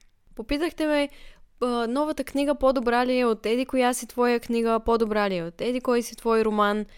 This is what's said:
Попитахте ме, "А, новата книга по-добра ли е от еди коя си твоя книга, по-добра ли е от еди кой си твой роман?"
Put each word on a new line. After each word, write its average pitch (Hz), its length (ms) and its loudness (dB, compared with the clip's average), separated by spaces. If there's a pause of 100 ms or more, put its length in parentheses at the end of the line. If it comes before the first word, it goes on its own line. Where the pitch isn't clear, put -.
(340)
Попитахте 294 520 -4
ме, 294 220 0 (520)
"А, 247 60 -2
новата 247 580 -2
книга 285 300 0
по-добра 254 520 2
ли 254 120 2
е 247 60 2
от 226 220 0
еди 247 200 0
коя 247 280 2
си 247 120 -8
твоя 240 340 0
книга, 226 400 0
по-добра 214 500 0
ли 185 60 -2
е 170 80 -4
от 170 160 -10
еди 247 200 -2
кой 240 220 0
си - 140 -10
твой 220 280 2
роман?" 208 420 0 (120)